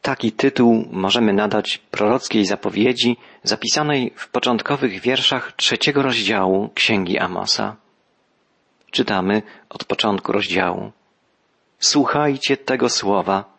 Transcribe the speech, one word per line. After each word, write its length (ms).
Taki 300
tytuł 600
możemy 420
nadać 440
prorockiej 680
zapowiedzi 720
zapisanej 720
w 140
początkowych 720
wierszach 500
trzeciego 500
rozdziału 760
Księgi 440
Amosa. 560
Czytamy 500
od 160
początku 460
rozdziału. 600
"Słuchajcie 800
tego 320
słowa, 540